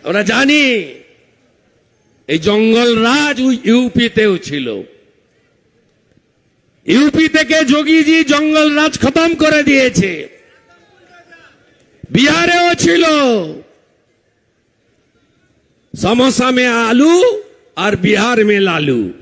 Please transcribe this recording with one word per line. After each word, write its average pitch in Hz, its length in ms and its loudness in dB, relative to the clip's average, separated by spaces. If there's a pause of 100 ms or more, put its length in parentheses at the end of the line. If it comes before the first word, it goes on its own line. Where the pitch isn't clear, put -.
আমরা 196 200 -2
জানি 269 400 2 (1600)
এই 147 120 -2
জঙ্গল 226 640 2
রাজ 285 380 0
ওই 254 220 2
ইউপিতেও 226 720 0
ছিল। 123 440 -8 (2000)
ইউপি 294 440 2
থেকে 311 360 0
যোগীজি 311 580 2
জঙ্গল 302 520 0
রাজ 302 240 -2
খতম 330 360 0
করে 302 280 0
দিয়েছে। 240 640 0 (1800)
বিহারেও 339 640 -2
ছিল, 339 320 0 (3000)
সমোসা 247 500 0
মে 254 160 0
আলু 269 760 2 (340)
আর 196 200 -2
বিহার 208 500 0
মে 208 140 2
লালু। 143 600 -2